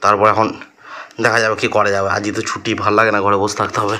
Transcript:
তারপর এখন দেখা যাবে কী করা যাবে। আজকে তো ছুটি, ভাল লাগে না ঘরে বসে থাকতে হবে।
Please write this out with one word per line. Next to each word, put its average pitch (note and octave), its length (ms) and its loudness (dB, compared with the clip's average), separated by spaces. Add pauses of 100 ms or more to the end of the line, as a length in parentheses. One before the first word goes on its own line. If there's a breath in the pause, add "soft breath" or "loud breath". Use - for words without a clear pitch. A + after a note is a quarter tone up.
তারপর G2+ 260 4
এখন A2 340 2 (600 loud breath)
দেখা A2+ 200 2
যাবে A2 160 0
কী A#2 120 -2
করা G#2 220 2
যাবে। G2 180 0
আজকে G#2 240 -2
তো A2 100 -4
ছুটি, G#2+ 320 -4
ভাল G#2 200 0
লাগে A2 160 4
না G#2 100 0
ঘরে G2+ 160 2
বসে G2+ 200 -2
থাকতে G#2+ 240 -4
হবে। G#2+ 200 -2